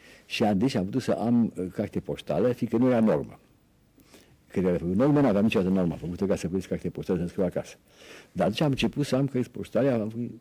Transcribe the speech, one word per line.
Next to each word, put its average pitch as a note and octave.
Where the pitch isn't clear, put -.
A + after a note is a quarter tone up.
și -
am, G#2
deci B2+
am F#2+
putut A2+
să A2
am, A#2
uh, F#2
carte G#2
poștală, F2
fiindcă A2+
nu B2+
era B2
normă. F#2
Că -
era F2+
normă, C#3+
n-aveam G#2
niciodată G#2
normă F2
făcută F2
ca F#2
să -
primesc F2+
carte F2
poștală -
să F2
scriu F#2
acasă. -
Dar F2+
atunci G#2
am D3+
început C3
să B2
am C#3
cărți B2+
poștale, G#2+
am A#2
avut A2+